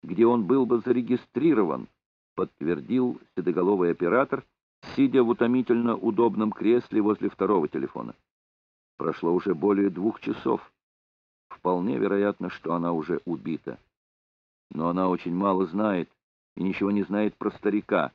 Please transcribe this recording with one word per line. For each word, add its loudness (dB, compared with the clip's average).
где 2
он 2
был 2
бы 0
зарегистрирован», 0
подтвердил -2
седоголовый 2
оператор, 0
сидя 4
в 2
утомительно 2
удобном 0
кресле 2
возле 0
второго 0
телефона. -8
Прошло -2
уже 0
более 2
двух -4
часов. -4
Вполне -2
вероятно, 0
что -6
она -2
уже -2
убита. -8
Но -4
она 0
очень -4
мало 0
знает -2
и -8
ничего -2
не 0
знает -2
про -4
старика. -2